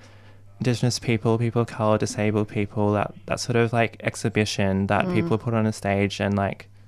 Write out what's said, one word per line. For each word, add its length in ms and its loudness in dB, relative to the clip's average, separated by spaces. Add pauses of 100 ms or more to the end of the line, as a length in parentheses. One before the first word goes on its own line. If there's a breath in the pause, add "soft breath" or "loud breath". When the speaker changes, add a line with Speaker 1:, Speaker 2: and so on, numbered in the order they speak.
(600 loud breath)
Speaker 1:
Indigenous 380 0
people, 380 0
people 260 0
of 60 -2
colour, 300 2
disabled 500 0
people, 440 0
that, 200 0 (140)
that 140 -4
sort 160 -2
of, 160 2
like, 320 -2
exhibition 840 0
that 200 2
Speaker 2:
Mm. 80 -2
Speaker 1:
people 220 2
put 160 -4
on 140 2
a 60 0
stage 480 0
and, 160 0
like, 320 -2 (200 soft breath)